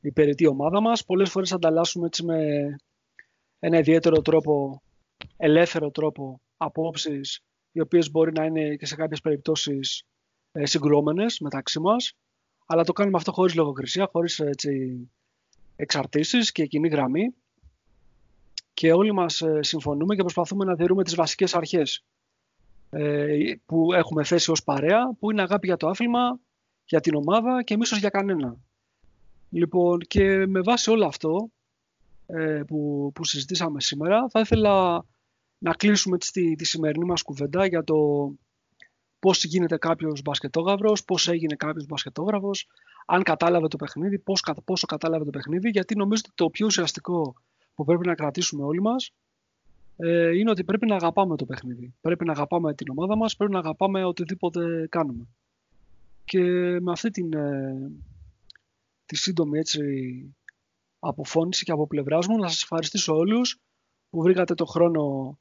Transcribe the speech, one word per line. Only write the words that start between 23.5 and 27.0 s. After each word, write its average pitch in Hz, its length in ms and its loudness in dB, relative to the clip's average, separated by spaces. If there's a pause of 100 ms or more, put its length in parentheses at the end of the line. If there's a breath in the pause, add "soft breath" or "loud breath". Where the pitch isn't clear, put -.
που 165 280 2
έχουμε 160 300 2
θέσει 170 280 2
ως 160 120 0
παρέα, 185 560 2
που 214 120 -2
είναι 208 100 0
αγάπη 190 260 0
για 175 100 0
το 160 100 -2
άθλημα, 240 520 0 (460)
για 160 140 2
την 156 160 0